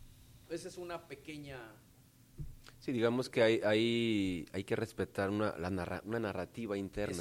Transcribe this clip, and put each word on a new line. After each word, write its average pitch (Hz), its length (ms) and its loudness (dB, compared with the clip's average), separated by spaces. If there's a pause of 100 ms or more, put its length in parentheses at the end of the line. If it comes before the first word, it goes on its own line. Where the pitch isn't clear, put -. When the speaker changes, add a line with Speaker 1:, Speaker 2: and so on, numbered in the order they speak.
(500)
Speaker 1:
esa 170 180 -6
es 180 100 -12
una 175 300 -8
pequeña 139 680 -12 (1080)
Speaker 2:
Sí, - 120 -4
digamos 120 380 2
que 120 140 4
hay, 113 200 6
hay, 107 880 4
hay 98 100 -2
que 113 120 0
respetar 101 540 -2
una, 104 280 0
la 87 120 -4
narra-, 90 340 -4
una 113 160 -4
narrativa 101 560 -4
interna 98 460 -4